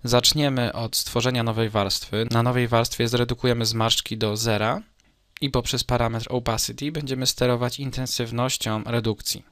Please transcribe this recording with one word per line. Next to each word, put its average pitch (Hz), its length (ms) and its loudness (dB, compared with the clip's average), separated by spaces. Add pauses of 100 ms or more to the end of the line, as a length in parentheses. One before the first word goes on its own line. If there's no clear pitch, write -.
Zaczniemy 127 680 4
od 113 240 -6
stworzenia 120 460 0
nowej 113 280 0
warstwy. 107 600 0
Na 117 120 4
nowej 123 260 2
warstwie 117 400 2
zredukujemy 120 580 2
zmarszczki 113 520 0
do 107 180 0
zera 113 440 0 (600)
i 139 100 -2
poprzez 123 340 -2
parametr 113 460 0
opacity 120 640 -2
będziemy 131 340 -4
sterować 123 540 0
intensywnością 120 1040 -2
redukcji. 113 680 -2